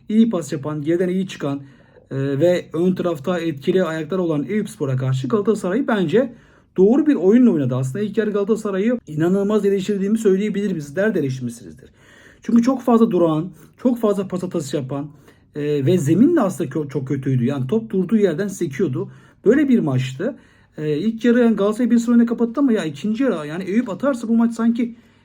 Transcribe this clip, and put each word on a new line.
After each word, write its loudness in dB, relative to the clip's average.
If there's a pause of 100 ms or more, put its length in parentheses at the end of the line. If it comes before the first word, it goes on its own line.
iyi 4
pas -4
yapan, -6
geriden 0
iyi -2
çıkan, -6 (480)
e, -6
ve 0
ön 0
tarafta -2
etkili 0
ayaklar -4
olan 0
Eyüpspor'a -4
karşı -2
Galatasaray 0
bence 0 (420)
doğru 6
bir 4
oyunla 6
oynadı. 0
Aslında -4
ilk -6
yarı 0
Galatasaray'ı 0
inanılmaz 0
eleştirdiğimi 0
söyleyebilirim. 0
Sizler -2
de -2
eleştirmişsinizdir. -8 (520)
Çünkü 2
çok 0
fazla 4
durağan, 0 (260)
çok -2
fazla 0
pas -8
hatası -6
yapan, -6 (440)
e, -2
ve 4
zemin 4
de 4
aslında -2
kö-, -4
çok -6
kötüydü. 0
Yani -2
top -2
durduğu 0
yerden 2
sekiyordu. -4 (340)
Böyle 4
bir 4
maçtı. -4 (400)
E, -4
ilk -4
yarı 4
yani 4
Galatasaray 0
bir 4
sıfır 2
öne 6
kapattı -2
ama 4
ya 0
ikinci -4
yarı -2
yani -8
Eyüp -2
atarsa -4
bu 2
maç 2
sanki -2 (280)